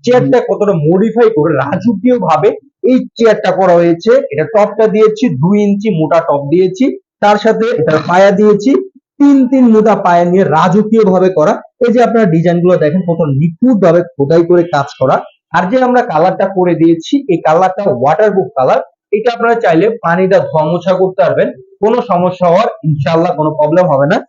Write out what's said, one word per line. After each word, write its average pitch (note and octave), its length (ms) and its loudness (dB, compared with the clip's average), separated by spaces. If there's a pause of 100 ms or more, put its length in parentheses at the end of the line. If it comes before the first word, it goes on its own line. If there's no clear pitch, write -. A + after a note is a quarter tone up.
চেয়ারটা B3 360 2 (100)
কতটা G3+ 240 0 (140)
মডিফাই A3 500 2
করে D#3 140 0 (120)
রাজকীয় A3 540 -2 (100)
ভাবে D#3+ 220 2 (420)
এই B3+ 60 2 (200)
চেয়ারটা G#3 420 0
করা F#3 200 2
হয়েছে। E3+ 320 0 (200)
এটা D#3 220 -4
টপটা G#3 320 0 (100)
দিয়েছি G#3+ 300 2 (160)
দুই F#3+ 140 0 (100)
ইঞ্চি G3+ 240 -2 (100)
মোটা D#3+ 280 0
টপ C#3+ 140 -2 (120)
দিয়েছি, F#3 320 0 (380)
তার G#3 200 2
সাথে A3 220 0 (140)
এটার D#3 200 0 (100)
পায়া F#3+ 200 4 (100)
দিয়েছি G#3+ 320 2 (460)
তিন C#4+ 180 4 (160)
তিন C4 120 2 (100)
মোটা G#3+ 200 4 (120)
পায়া F3 260 2
নিয়ে F#3+ 120 2 (140)
রাজকীয় G#3 460 2 (100)
ভাবে F#3 240 2
করা। D#3+ 160 2 (320)
এই A#3 80 0
যে B3 120 2
আপনারা A3 280 0
ডিজাইন E3+ 300 0
গুলো F3+ 200 4
দেখেন, D#3+ 260 0
কত E3 100 -4 (200)
নিখুঁত F#3 460 0
ভাবে E3+ 160 4 (120)
খোদাই D#3+ 360 0
করে F3 140 4 (100)
কাজ C#3+ 140 -2 (120)
করা। C#3 160 0 (400)
আর F3+ 140 0
যে B3+ 80 -2 (100)
আমরা B3 140 0 (100)
কালারটা F3+ 340 0 (120)
করে F3+ 240 0
দিয়েছি, E3 320 0 (180)
এই E3 140 0
কালারটা F#3 380 0 (140)
ওয়াটারপ্রুফ F3 600 0
কালার, D#3+ 240 0 (340)
এটা A3+ 200 0
আপনারা A#3 280 0
চাইলে F3 220 2 (180)
পানিটা F#3 340 0 (100)
ধোয়া D#3 240 -2
মোছা F3 300 -2
করতে F#3+ 220 -4
পারবেন, D#3+ 240 0 (360)
কোনো A#3 140 0 (120)
সমস্যা F3+ 420 -2
হওয়ার G#3+ 180 2 (180)
ইনশাআল্লাহ E3 520 -2
কোনো D#3 180 0
প্রবলেম D#3+ 340 2
হবে C#3 200 0
না। A3+ 60 0 (120)